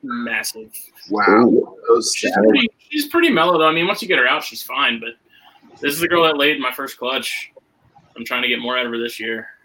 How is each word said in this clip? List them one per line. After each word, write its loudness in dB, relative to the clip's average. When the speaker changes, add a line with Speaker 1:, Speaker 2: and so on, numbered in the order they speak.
Speaker 1:
massive. -8
Speaker 2:
Wow. 0
Speaker 3:
Ooh. 2
Speaker 2:
Those 4
Speaker 1:
She's -2
Speaker 2:
sad 4
Speaker 1:
pretty, 4
she's -4
pretty 2
mellow, 2
though. 4
I 2
mean, 0
once -4
you -10
get 2
her 2
out, 0
she's -12
fine, -4
but -12
this -2
is -6
the -2
girl 4
that 2
laid 2
my -2
first -10
clutch. -6
I'm -12
trying -4
to -2
get 0
more -4
out -2
of -6
her -4
this -6
year. -8